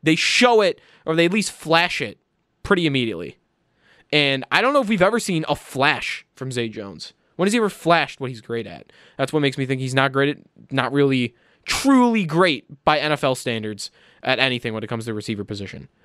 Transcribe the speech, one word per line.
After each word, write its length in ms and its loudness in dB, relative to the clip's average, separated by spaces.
they 120 4
show 460 4
it 180 0
or 120 -2
they 100 4
at 80 2
least 180 -2
flash 500 0
it 180 -10
pretty 240 2
immediately. 540 -2
And 400 2
I 100 4
don't 120 2
know 80 4
if 80 -4
we've 120 2
ever 180 4
seen 300 -2
a 60 0
flash 800 -2
from 160 -10
Zay 180 -4
Jones. 440 -14
When 100 0
has 60 0
he 40 2
ever 120 2
flashed 500 0
what 100 -8
he's 120 -12
great 260 -6
at? 240 -18
That's 160 -2
what 60 2
makes 180 0
me 80 -2
think 160 -4
he's 140 -4
not 160 2
great 260 0
at, 340 -20
not 200 0
really 440 2
truly 600 2
great 400 0
by 140 4
N 120 0
F 120 -2
L 100 2
standards 560 -6
at 160 0
anything 360 -2
when 100 -6
it 40 -10
comes 180 -6
to 60 -6
the 40 -4
receiver 300 -6
position. 420 -12